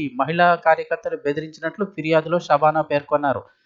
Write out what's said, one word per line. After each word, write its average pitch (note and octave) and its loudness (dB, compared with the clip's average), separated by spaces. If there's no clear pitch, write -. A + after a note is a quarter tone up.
మహిళా E3+ 2
కార్యకర్తలు E3 -2
బెదిరించినట్లు D#3 -6
ఫిర్యాదులో D#3+ 0
షబానా D#3 2
పేర్కొన్నారు. C#3+ -2